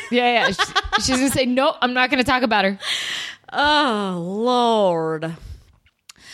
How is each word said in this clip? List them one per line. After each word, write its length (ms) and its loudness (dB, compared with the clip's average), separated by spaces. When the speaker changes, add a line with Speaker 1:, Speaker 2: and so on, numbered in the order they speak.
Speaker 1:
<laughs> 60 -18
Speaker 2:
Yeah, 380 2
yeah. 40 0
She, 500 -2
she's 140 2
gonna 140 2
say, 160 0
"No, 360 2
I'm 100 0
not 180 0
gonna 140 0
talk 180 0
about 220 2
her." 140 -2
Speaker 1:
Oh, 680 0
Lord. 920 0